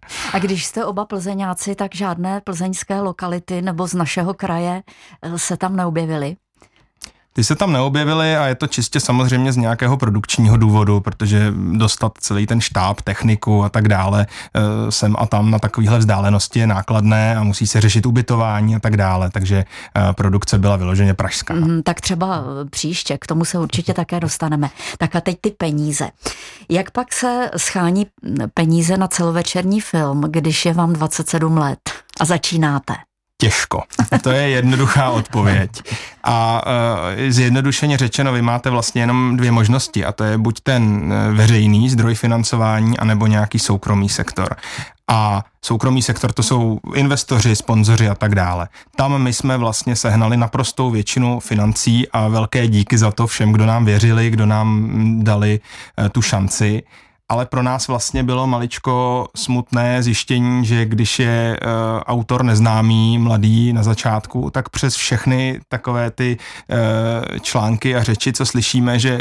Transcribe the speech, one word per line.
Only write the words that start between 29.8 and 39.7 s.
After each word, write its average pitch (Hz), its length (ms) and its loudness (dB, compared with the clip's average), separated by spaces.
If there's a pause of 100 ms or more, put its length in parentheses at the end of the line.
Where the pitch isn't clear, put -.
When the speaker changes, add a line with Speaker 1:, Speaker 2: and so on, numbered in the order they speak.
Speaker 1:
film, 147 400 -2
když 156 440 -2
je 170 100 0
vám 170 180 2
dvacet 156 360 -4
sedm 160 300 0
let 139 220 -2 (400)
a - 40 0
začínáte? 156 720 0 (480)
Speaker 2:
Těžko. - 400 0 (400)
To 131 80 0
je 139 180 2
jednoduchá 131 600 2
odpověď. 101 600 0 (540)
A, 117 380 0 (540)
eh, 131 160 0
zjednodušeně 131 640 2
řečeno, 131 360 0
vy 120 100 0
máte 120 280 0
vlastně 120 320 0
jenom 123 340 2
dvě 123 160 2
možnosti 113 520 2